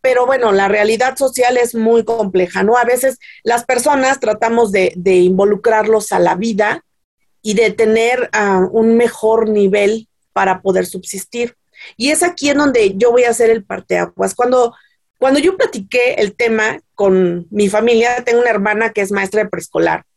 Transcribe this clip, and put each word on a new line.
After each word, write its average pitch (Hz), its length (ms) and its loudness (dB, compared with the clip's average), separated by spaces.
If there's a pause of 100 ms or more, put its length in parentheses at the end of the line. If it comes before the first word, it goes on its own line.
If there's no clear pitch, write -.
Pero 254 260 0
bueno, 247 240 0
la 196 160 2
realidad 220 500 0
social 254 400 0
es 240 160 0
muy 226 320 2
compleja, 190 560 -2
¿no? 220 160 2
A 240 80 2
veces 247 320 -2 (260)
las 233 220 -2
personas 269 540 0
tratamos 226 520 0
de, 185 240 0
de 180 200 0
involucrarlos 208 960 2
a 185 80 0
la 175 160 2
vida 214 500 -4 (560)
y 214 140 -4
de 220 160 2
tener, 226 600 0
ah, 196 400 0
un 226 260 2
mejor 226 520 0
nivel 208 580 0 (240)
para 190 300 -2
poder 185 240 0
subsistir. 196 680 -10 (420)
Y 262 140 -2
es 311 120 0
aquí 349 260 -2
en 285 100 0
donde 240 360 2
yo 233 160 2
voy 247 120 4
a 240 80 2
hacer 226 180 2
el 226 140 0
parteaguas. 185 720 -6
Cuando, 247 400 0 (420)
cuando 269 220 2
yo 370 180 0
platiqué 247 640 -2
el 202 160 -2
tema 226 440 -2 (140)
con 185 560 0
mi 208 180 0
familia, 233 560 0
tengo 240 180 2
una 240 100 2
hermana 214 400 -2
que 208 100 -4
es 196 100 -4
maestra 202 320 -2
de 202 60 -6
preescolar 170 560 -4 (120)